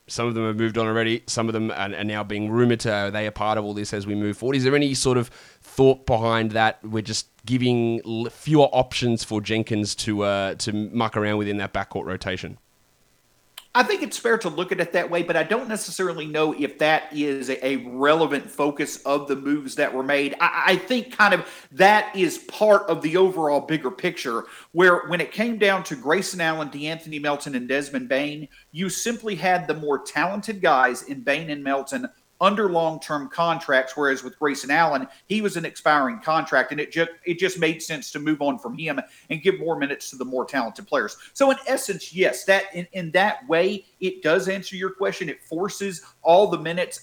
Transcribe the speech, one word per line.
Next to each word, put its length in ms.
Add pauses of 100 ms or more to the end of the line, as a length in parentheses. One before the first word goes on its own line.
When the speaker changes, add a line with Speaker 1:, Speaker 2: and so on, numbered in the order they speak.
Speaker 1:
some 220
of 60
them 120
have 100
moved 200
on 100
already. 400
Some 220
of 60
them 160
are, 240
are 100
now 180
being 280
rumoured 300
to, 120
are 180
they 160
a 60
part 240
of 80
all 80
this 220
as 120
we 80
move 220
forward? 180
Is 80
there 140
any 160
sort 240
of 120 (340)
thought 420
behind 460
that? 340
We're 180
just 240 (200)
giving 580
l-, 220
fewer 400
options 580
for 160
Jenkins 560
to, 260
uh, 340
to 180
muck 420
around 220
within 180
that 160
backcourt 320
rotation. 540 (1160)
Speaker 2:
I 60
think 220
it's 120
fair 220
to 100
look 220
at 80
it 140
that 180
way, 140
but 120
I 60
don't 260
necessarily 600
know 280
if 220
that 340
is 380
a, 160
a 100 (120)
relevant 600
focus 500
of 280
the 80
moves 400
that 180
were 120
made. 360
I, 260
I 100
think 400
kind 180
of 100 (280)
that 420
is 240
part 440
of 200
the 140
overall 440
bigger 300
picture, 540 (260)
where 380
when 120
it 120
came 260
down 260
to 120
Grayson 440
Allen, 280
De'Anthony 520
Melton, 360
and 100
Desmond 420
Bane, 380 (240)
you 180
simply 460
had 320
the 80
more 240
talented 600
guys 420
in 200
Bane 280
and 140
Melton 440 (320)
under 280
long-term 600
contracts, 680
whereas 280
with 140
Grayson 320
Allen, 360 (200)
he 140
was 160
an 80
expiring 560
contract, 520
and 80
it 100
ju-, 160 (180)
it 140
just 220
made 200
sense 300
to 80
move 240
on 160
from 180
him 240 (300)
and 100
give 180
more 200
minutes 320
to 60
the 80
more 200
talented 420
players. 300 (160)
So 200
in 40 (100)
essence, 460
yes, 320
that 200 (100)
in, 180
in 200
that 360
way, 380 (140)
it 220
does 260
answer 260
your 160
question. 380
It 160
forces 580 (200)
all 260
the 100
minutes 440